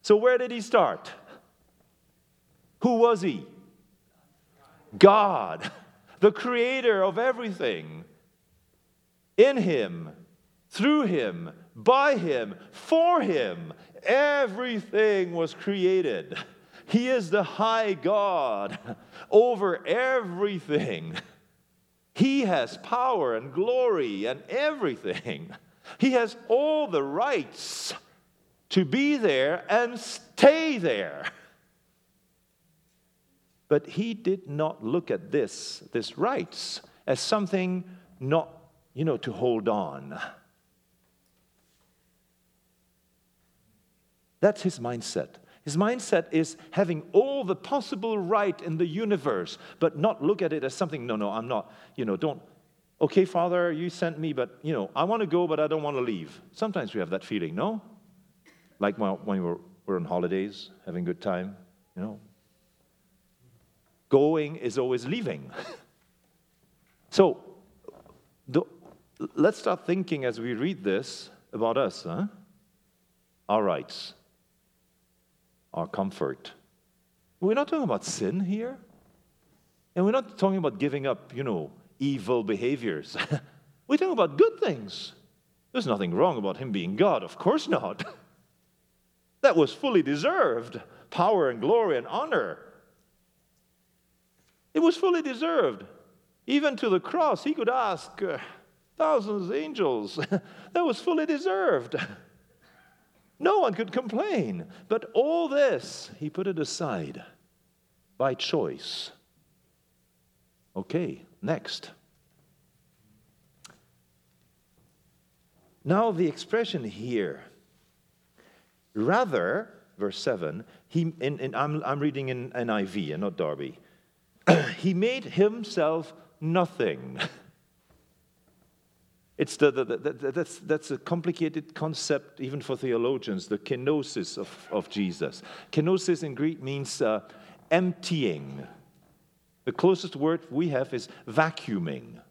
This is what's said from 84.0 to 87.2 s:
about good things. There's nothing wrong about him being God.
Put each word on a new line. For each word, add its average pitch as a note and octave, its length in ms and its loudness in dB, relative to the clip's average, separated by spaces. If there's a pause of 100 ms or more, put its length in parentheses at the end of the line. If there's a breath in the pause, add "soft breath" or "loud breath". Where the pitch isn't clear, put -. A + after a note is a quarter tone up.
about E3 240 0
good A4 220 6
things. A#2+ 540 -4 (580)
There's A3 160 -2
nothing G2 260 0
wrong C#3+ 240 4
about G2 200 -4
him C3 140 -8
being F#2+ 240 -4
God. D3+ 280 4